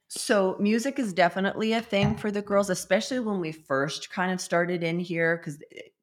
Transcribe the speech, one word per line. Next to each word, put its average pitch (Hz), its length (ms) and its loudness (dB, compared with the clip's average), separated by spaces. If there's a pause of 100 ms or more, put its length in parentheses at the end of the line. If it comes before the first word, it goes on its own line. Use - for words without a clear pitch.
So 190 500 2
music 233 400 2
is 214 140 -2
definitely 190 580 2
a 226 100 0
thing 208 360 0
for 214 120 -4
the 202 120 -2
girls, 202 280 2
especially 208 500 0
when 208 200 -2
we 160 140 -4
first 147 580 -2
kind 185 220 0
of 180 80 -4
started 175 420 0
in 170 160 0
here, 165 380 0
'cause, 156 200 -10 (460)